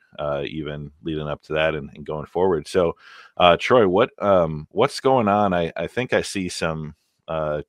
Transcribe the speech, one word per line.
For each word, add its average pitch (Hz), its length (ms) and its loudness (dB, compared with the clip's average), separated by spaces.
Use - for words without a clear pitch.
uh, 71 280 -4
even 73 440 -10
leading 76 260 -6
up 73 160 -8
to 78 100 -8
that 78 200 0
and, 71 200 -8
and 73 100 -18
going 76 220 -8
forward. 87 420 0
So, 87 280 0
uh, 87 200 6
Troy, 120 300 4
what, 104 220 2
um, 82 480 2
what's 113 300 -2
going 131 280 2
on? 101 260 2
I, 82 200 0
I 85 120 -6
think 123 260 -6
I 104 80 4
see 90 300 -4
some, 80 440 -6
uh, 76 420 -4